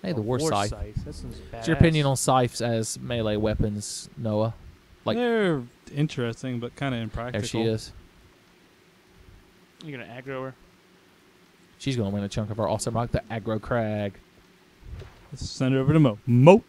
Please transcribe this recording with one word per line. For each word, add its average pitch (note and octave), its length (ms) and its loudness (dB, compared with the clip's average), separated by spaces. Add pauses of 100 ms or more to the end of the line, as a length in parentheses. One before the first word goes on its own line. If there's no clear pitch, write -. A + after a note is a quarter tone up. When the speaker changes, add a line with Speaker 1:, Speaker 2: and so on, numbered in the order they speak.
Speaker 1:
Hey, F#3 120 -2
the B2 60 0
Speaker 2:
A - 40 -2
Speaker 1:
war A#2+ 160 0
Speaker 2:
war D#3 100 2
Speaker 1:
scythe. G#2 200 2
Speaker 2:
scythe. G#2 360 -6
That D3+ 80 -12
sounds - 260 -12 (120)
Speaker 1:
What's - 160 -8
your D#3+ 100 2
opinion D#3 300 2
Speaker 2:
badass. - 20 2
Speaker 1:
on C3 80 0
scythes C3 440 2
as A2+ 380 -4
melee A#2 360 -2
weapons, G#2 800 -4
Noah? A2 380 -2 (500)
Like, G#3+ 120 0
Speaker 3:
They're G#3+ 440 2 (320)
interesting, B2+ 680 -2
but A#2+ 160 -8
kinda C3+ 220 -4
Speaker 1:
there - 20 -4
she A2+ 40 -4 (560)
Speaker 3:
impractical. A2+ 80 2
Speaker 1:
is. A2 240 -2 (1900)
Speaker 2:
You D3 140 -10
gonna A#2 80 -12 (160)
aggro C3 220 -8
her? C3 100 -10 (1300)
Speaker 1:
She's C3+ 180 -2
gonna G2 140 0
win G2+ 120 -2
a G2+ 60 -6
chunk G#2+ 220 -4
of G#2 80 -8
our G2+ 100 0
awesome A2 260 -2
rock, A#2 160 -2
the - 200 -2
aggro A2 280 -4
crag. G#2+ 540 -2 (1160)
Speaker 3:
Let's - 180 -10
send C3 240 0
it C3 60 4
over C3+ 120 4
to D#3+ 80 8
Mo. A#2 280 6
Mo! C#3 420 10